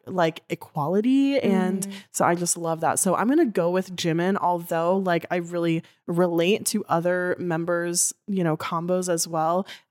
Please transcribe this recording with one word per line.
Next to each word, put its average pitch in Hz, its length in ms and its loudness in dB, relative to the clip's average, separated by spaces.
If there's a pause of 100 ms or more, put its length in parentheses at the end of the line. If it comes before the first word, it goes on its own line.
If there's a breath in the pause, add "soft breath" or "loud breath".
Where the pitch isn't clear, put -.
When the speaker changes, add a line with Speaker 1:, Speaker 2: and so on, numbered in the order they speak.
Speaker 1:
like, 170 440 0
equality. 240 880 2
And 185 480 2
Speaker 2:
Mm. 196 40 -14 (200 loud breath)
Speaker 1:
so - 140 2
I 175 80 4
just 175 240 -2
love 165 220 -4
that. 151 180 0
So 180 180 2
I'm 202 120 0
gonna 302 180 4
go 180 240 0
with 185 260 -2
Jimin, 170 400 0
although, 175 640 0
like, 175 320 0
I 170 60 -2
really 170 460 0 (240 soft breath)
relate 175 600 2
to 214 200 -2
other 180 520 0
members, 170 760 -2 (160)
you 190 160 0
know, 156 140 0
combos 180 500 -2
as 170 180 0
well. 165 400 0 (240 loud breath)